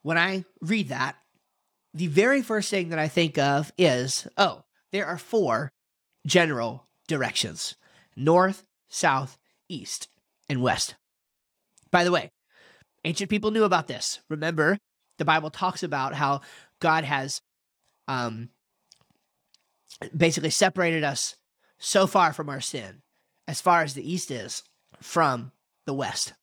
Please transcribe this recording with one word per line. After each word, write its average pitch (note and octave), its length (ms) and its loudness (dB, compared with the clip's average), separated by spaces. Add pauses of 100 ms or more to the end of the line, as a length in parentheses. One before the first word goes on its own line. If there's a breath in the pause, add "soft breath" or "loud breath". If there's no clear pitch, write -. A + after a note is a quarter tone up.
when E3 160 0
I F#3+ 260 0 (160)
read E3 300 -2
that, C3+ 260 -4 (760)
the E3 120 -2
very A3+ 360 4
first G#3+ 280 -2
thing F3+ 200 -2
that E3 80 -2
I D#3 100 0
think D#3+ 300 2
of C#3+ 400 2
is, C3 580 2
"Oh, F3+ 280 2 (280)
there F#3+ 140 -2
are E3+ 120 -6
four C#3+ 540 0 (540)
general C3 600 2 (220)
directions, A#2+ 680 -4 (380 soft breath)
north, F3 500 2 (240)
south, C3+ 500 -2 (300)
east, - 400 -12 (400)
and B2+ 140 -2
west." - 320 0 (960)
By F3 140 4
the F3+ 80 4
way, D#3+ 180 0 (760 soft breath)
ancient F3+ 260 -4
people G#3+ 200 0
knew G#3+ 140 4
about F3+ 220 2
this. - 420 -8
Remember, D#3 500 0 (400)
the D3+ 60 -2
Bible D#3 260 2
talks F3+ 320 -4
about C#3 320 -4
how C#3 260 0 (400 loud breath)
God D#3+ 240 2
has, C#3 360 -4 (680)
um, A#2+ 420 -4 (1600)
basically D#3 360 0
separated E3+ 540 0
us - 320 -4 (420)
so F#3+ 280 2
far E3+ 260 4
from D3 160 -10
our C3+ 120 -8
sin, G#2 420 -10 (440)
as D3 140 -8
far E3+ 220 4
as C#3+ 120 -4
the C#3 180 -8
east F3+ 180 -6
is G#2+ 340 -10 (360)
from C3 520 0 (340)
the C#3+ 80 -6
west. B2 480 -6